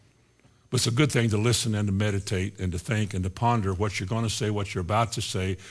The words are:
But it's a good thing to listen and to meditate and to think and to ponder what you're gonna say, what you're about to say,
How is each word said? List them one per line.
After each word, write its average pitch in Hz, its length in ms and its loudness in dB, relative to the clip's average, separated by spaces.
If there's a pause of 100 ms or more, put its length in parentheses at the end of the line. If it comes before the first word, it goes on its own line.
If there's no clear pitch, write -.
(720)
But 127 80 0
it's - 80 2
a 123 40 2
good 131 220 4
thing 117 180 4
to 107 60 2
listen 110 380 2
and 104 120 2
to 101 60 2
meditate 98 680 0
and 92 140 -2
to 85 60 -4
think 107 340 -2
and 92 120 -2
to 90 60 -2
ponder 110 440 2
what 104 260 -2
you're 98 60 -4
gonna 113 240 -2
say, 107 180 -2
what 101 260 -2
you're 92 60 -2
about 107 320 2
to 120 80 -4
say, 92 380 -2 (120)